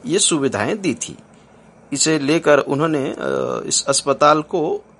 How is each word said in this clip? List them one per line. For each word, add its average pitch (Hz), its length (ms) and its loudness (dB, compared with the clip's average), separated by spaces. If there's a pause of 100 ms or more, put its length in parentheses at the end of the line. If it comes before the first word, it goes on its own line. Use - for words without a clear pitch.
ये 175 120 0
सुविधाएं 139 640 0
दी 160 140 -2
थी। - 240 -12 (720)
इसे 160 260 0
लेकर 147 400 4
उन्होंने, 143 520 -2
अ, - 60 -10 (500)
इस - 220 -2
अस्पताल 147 540 2
को 180 420 -4 (160)